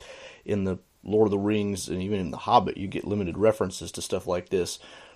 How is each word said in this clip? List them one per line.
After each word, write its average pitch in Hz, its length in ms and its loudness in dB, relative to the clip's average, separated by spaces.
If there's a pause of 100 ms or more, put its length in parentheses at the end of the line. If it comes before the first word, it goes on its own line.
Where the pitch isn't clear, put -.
(460)
in 101 180 0
The 92 160 -2 (240)
Lord 107 240 6
of 98 40 4
the 101 60 2
Rings 101 520 0
and 92 120 -4
even 98 200 -2
in 82 100 -4
The - 60 -8
Hobbit, 107 400 4
you 98 100 -6
get 82 180 -6
limited 92 320 -2
references 95 540 2
to 87 100 -8
stuff - 240 -4
like 90 220 -2
this. 87 320 0 (360)